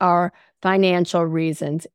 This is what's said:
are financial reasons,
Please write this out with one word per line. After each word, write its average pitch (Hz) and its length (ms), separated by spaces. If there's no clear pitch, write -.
are 175 320
financial 185 640
reasons, 160 680